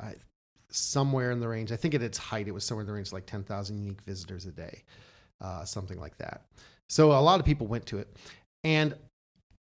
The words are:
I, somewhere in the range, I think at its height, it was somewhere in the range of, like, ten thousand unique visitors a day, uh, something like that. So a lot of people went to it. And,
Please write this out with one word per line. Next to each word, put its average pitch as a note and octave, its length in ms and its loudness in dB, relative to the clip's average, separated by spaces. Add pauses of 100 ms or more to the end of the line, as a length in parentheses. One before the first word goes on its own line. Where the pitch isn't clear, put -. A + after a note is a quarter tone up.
I, A2 140 -10 (560)
somewhere C3+ 600 2
in A#2+ 100 0
the A#2 80 -2
range, A2 240 -2
I A#2 40 0
think D#3 180 0
at B2+ 80 2
its A#2 160 -4
height, G#2+ 300 -4
it G2+ 40 -4
was F#2+ 120 -6
somewhere A2 180 -4
in G2+ 40 -6
the G#2 60 -4
range G#2 160 -6
of, - 60 -10
like, F#2+ 120 -10
ten G2+ 160 -6
thousand G2+ 360 -6
unique G2 240 -8
visitors F2+ 440 -10
a F2 60 -10
day, D#2+ 300 -14 (580)
uh, F#2 240 -8
something F#2+ 340 -8
like D#2 200 -12
that. - 240 -10 (480)
So D#3 220 8
a C3+ 80 8
lot F3 200 8
of C#3 60 -2
people D3 200 2
went A2+ 200 -4
to G2+ 120 -6
it. - 160 -10 (500)
And, D#3 300 4 (760)